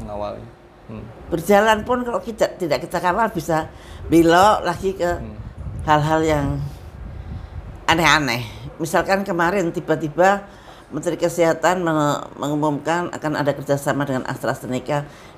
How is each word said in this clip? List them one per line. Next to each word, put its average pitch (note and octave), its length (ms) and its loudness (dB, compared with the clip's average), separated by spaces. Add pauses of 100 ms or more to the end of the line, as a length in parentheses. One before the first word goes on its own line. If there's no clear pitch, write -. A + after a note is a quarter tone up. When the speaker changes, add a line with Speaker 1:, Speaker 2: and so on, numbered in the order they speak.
Speaker 1:
mengawalnya. G#2+ 480 -8 (400)
Hmm. G#2+ 160 -12 (260)
Speaker 2:
Berjalan G#3 560 4
pun B3 160 0
kalau A#3+ 160 -4
kita, - 400 -4
tidak C#3+ 240 -2
kita - 160 -4
kawal F#3 320 2
bisa D#3+ 400 -2 (400)
belok E3+ 560 6
lagi F#3+ 320 -2
ke F3 160 0
Speaker 1:
Hmm. A2+ 240 -10 (480)
Speaker 2:
hal-hal D#3 400 4
yang D3 200 2 (1400)
aneh-aneh. D3 560 4 (340)
Misalkan F3 460 0
kemarin F3 480 0
tiba-tiba D#3+ 720 2 (480)
Menteri D3+ 260 -4
Kesehatan E3+ 640 2
me-, E3 140 0 (400)
mengumumkan D3+ 720 -2
akan D3+ 300 -6
ada C#3+ 160 0
kerjasama C#3 500 -2
dengan C3 220 -4
AstraZeneca B2+ 800 -4 (300)